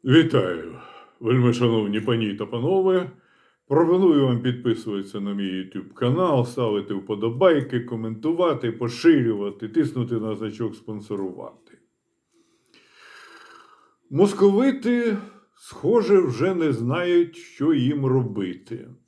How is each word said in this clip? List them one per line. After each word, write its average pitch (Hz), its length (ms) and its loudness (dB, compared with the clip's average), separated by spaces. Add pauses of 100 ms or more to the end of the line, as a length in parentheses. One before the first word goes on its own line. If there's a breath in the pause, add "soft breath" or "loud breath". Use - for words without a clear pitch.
Вітаю, 92 760 2 (400 loud breath)
вельмишановні 117 800 2
пані 110 340 -2
та 101 120 -8
панове. 180 640 0 (560 soft breath)
Пропоную 165 600 4
вам 120 160 0
підписуватися 110 760 -4
на 101 140 -6
мій 98 180 -4
YouTube 92 400 -10
канал, 135 540 0
ставити 104 480 -4
вподобайки, 120 880 0
коментувати, 123 920 -4
поширювати, 113 960 0
тиснути 123 460 -2
на 110 220 -4
значок 107 380 -8
"Спонсорувати". 98 1040 -12 (2250 loud breath)
Московити, 202 1040 2 (380 loud breath)
схоже, 196 680 2
вже 151 340 -2
не 160 180 0
знають, 170 640 0
що - 380 -2
їм 135 320 0
робити 107 840 -4 (200)